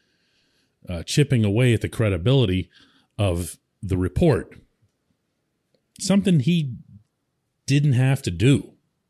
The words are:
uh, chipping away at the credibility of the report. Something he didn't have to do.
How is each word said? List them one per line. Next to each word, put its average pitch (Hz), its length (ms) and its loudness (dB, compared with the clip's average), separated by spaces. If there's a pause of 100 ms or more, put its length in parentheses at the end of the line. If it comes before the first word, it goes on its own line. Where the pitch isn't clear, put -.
(880)
uh, 85 140 -8
chipping 131 420 0
away 113 300 2
at 104 60 0
the - 80 -4
credibility 95 840 0 (480)
of 90 400 -2 (240)
the 95 140 -4
report. 92 580 0 (1500)
Something 185 400 2
he 143 360 0 (920)
didn't 143 260 2
have 131 300 0
to 104 80 -6
do. 104 420 0 (380)